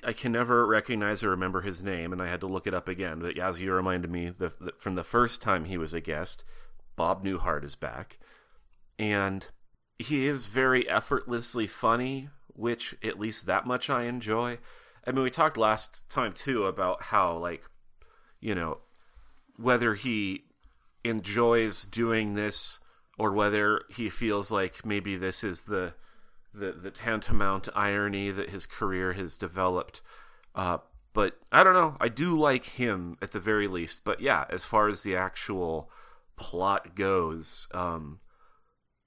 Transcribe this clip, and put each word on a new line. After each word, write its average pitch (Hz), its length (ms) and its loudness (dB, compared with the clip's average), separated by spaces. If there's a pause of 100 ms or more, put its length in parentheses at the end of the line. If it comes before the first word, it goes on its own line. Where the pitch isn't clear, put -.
I 117 100 -2
can 123 180 -2
never 120 340 4
recognize 107 580 2
or 104 60 2
remember 92 320 0
his 92 220 -6
name, 90 280 -4
and 92 100 -4
I 90 60 -4
had 87 140 -4
to 95 60 -6
look 92 180 -4
it 95 80 0
up 92 140 -2
again. 90 320 -4
But 85 180 -4
as 90 220 -2
you 95 140 -2
reminded 90 360 0
me, 87 200 -2
the, 90 300 -4
the, 87 200 -8
from 95 160 -4
the 90 80 -2
first 120 400 2
time 92 220 0
he 87 120 -4
was 80 160 -4
a 85 80 -2
guest, 78 420 -6 (520)
Bob 92 280 0
Newhart 85 400 0
is 71 120 -10
back. - 420 -10 (800)
And 98 480 0 (540)
he 131 260 0
is 135 220 0
very 127 420 4
effortlessly 117 800 0
funny, 127 600 0 (180)
which, - 560 -4
at 110 160 -4
least 107 260 -4
that 92 220 2
much 123 240 -2
I 123 140 0
enjoy. 120 520 -2 (480)
I 123 60 -4
mean, 131 120 2
we 127 60 2
talked 143 280 2
last 110 520 2
time, 117 240 -2
too, 117 320 0
about 92 380 0
how, 90 340 2
like, 85 260 -6 (760)
you 107 160 -2
know, 82 240 -2 (800)
whether 117 360 4
he 101 520 -4 (580)
enjoys 113 800 2
doing 110 500 0
this 104 440 -2 (380)
or 104 140 2
whether 104 580 4
he 110 200 -4
feels 101 420 0
like 95 340 -2
maybe 101 300 -2
this 92 280 -4
is 95 200 -6
the, 92 300 -2 (600)
the, 101 180 -6
the 90 200 -10
tantamount 104 840 4
irony 101 560 0
that 95 180 -4
his 98 160 -8
career 92 480 -2
has 90 240 -6
developed. 90 640 -2 (540)
Uh, 90 220 0 (360)
but 98 260 2 (120)
I 151 120 8
don't 190 100 8
know. 165 260 4
I 117 80 2
do 151 280 0
like 143 280 4
him 95 580 -4
at 98 100 -10
the 104 80 -4
very 104 280 2
least. 87 360 -6
But - 180 -2
yeah, 107 280 2
as - 160 -6
far 107 220 4
as 101 160 -2
the 98 120 -2
actual 90 760 -4 (440)
plot 92 600 -2
goes, 87 800 0
um, 85 460 -6 (880)